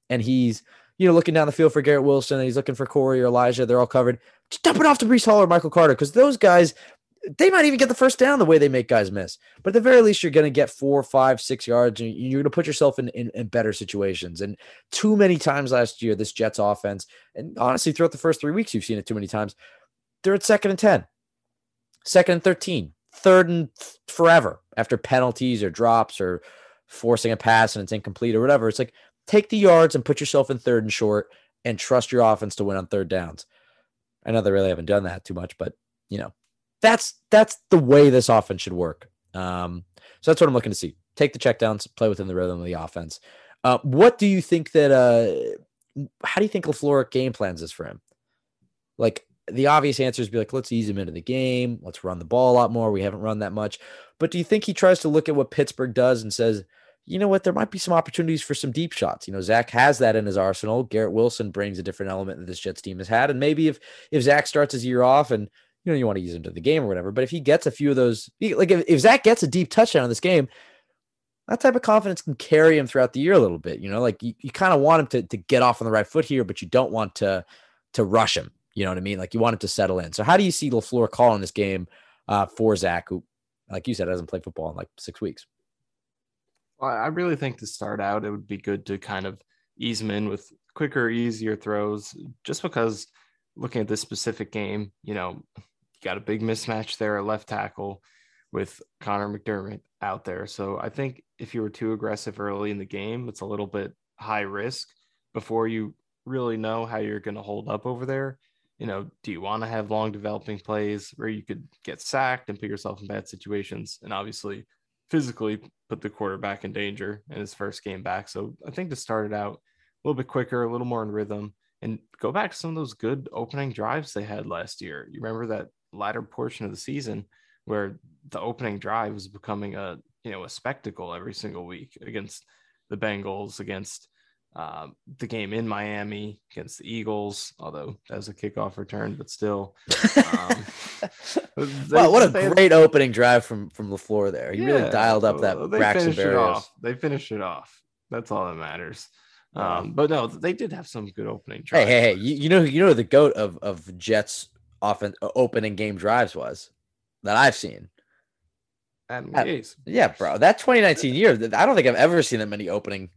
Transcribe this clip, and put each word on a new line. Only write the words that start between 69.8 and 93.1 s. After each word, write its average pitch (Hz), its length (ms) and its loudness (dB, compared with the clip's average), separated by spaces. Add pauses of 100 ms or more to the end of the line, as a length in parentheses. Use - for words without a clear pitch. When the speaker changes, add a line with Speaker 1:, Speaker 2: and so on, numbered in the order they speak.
Speaker 1:
in 123 60 -2
this 113 100 -6
game, 165 280 2 (960)
that - 140 -4
type 240 140 4
of 247 60 -2
confidence 202 400 0
can 147 140 -6
carry 156 420 4
him 139 100 0
throughout 127 280 0
the 131 60 -4
year 170 120 2
a 190 60 6
little 90 200 2
bit. 78 220 -10
You 98 100 -10
know, 110 120 -2
like, 117 200 -2
you, 117 180 -8
you 127 100 -12
kinda 185 260 2
want 156 240 4
him 139 60 -2
to, 120 220 -2
to - 100 -10
get 123 240 2
off 123 180 2
on 117 60 -6
the 113 40 -4
right 107 160 2
foot 156 200 -2
here, 131 180 -2
but 98 160 -10
you 87 80 -12
don't 123 240 2
want 110 240 -4
to, 98 300 -2 (480)
to 113 100 0
rush 101 320 2
him. - 140 -8 (240)
You 101 100 -4
know 92 80 -2
what 92 60 -6
I - 20 -8
mean? 95 180 -6
Like, 90 160 -10
you 113 60 -2
want 113 140 2
him 92 60 -6
to 101 80 -6
settle 92 300 -2
in. 82 140 -10
So 107 100 -6
how 160 140 4
do 202 80 2
you 175 80 0
see 143 180 -4
LaFleur 117 400 -2
calling 117 300 2
this 95 100 -8
game, 95 380 -4 (400)
uh, 101 180 0
for 110 300 0
Zach, 85 320 -4
who, 92 160 -10 (440)
like 92 200 -12
you 87 60 -4
said, 90 120 -6
hasn't 87 220 -6
played 92 160 -10
football 80 260 -10
in, 80 60 -14
like, 87 120 -14 (100)
six - 220 -18
weeks? - 260 -10 (1300)
Speaker 2:
Well, 131 140 -4
I 117 160 -4
really 170 260 -4
think 135 240 -6
to 110 80 -16
start 104 340 -10
out, 101 240 -4
it 104 60 -8
would 104 160 -10
be 104 100 -10
good 98 300 -6
to 98 100 -8
kind 95 300 -8
of 95 160 -14 (340)
ease 117 240 -8
him 107 120 -6
in 107 160 -4
with 98 240 -12 (220)
quicker, 135 360 -4
easier 113 460 -6
throws, 104 600 -8 (280)
just - 180 -10
because 117 460 -6 (480)